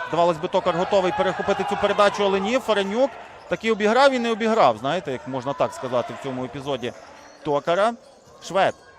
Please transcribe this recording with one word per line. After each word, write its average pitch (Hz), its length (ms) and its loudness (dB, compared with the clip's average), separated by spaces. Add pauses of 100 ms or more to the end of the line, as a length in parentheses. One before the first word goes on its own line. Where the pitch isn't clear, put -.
Здавалось 170 280 2
би, 160 120 -6
Токар 180 280 0
готовий 185 420 2
перехопити 190 520 0
цю 202 60 -2
передачу, 202 480 2
але 196 160 2
ні, 226 180 0
Фаренюк 214 520 0 (380)
таки 214 240 -2
обіграв 220 400 4
і 254 60 0
не 233 120 -2
обіграв, 208 480 4
знаєте, 143 340 -4
як 127 160 -8
можна 131 240 -6
так 127 200 -2
сказати 120 480 -4
в - 20 -14
цьому 127 220 -8
епізоді 127 480 -6 (500)
Токара. 170 500 0 (520)
Швед. 170 300 0 (240)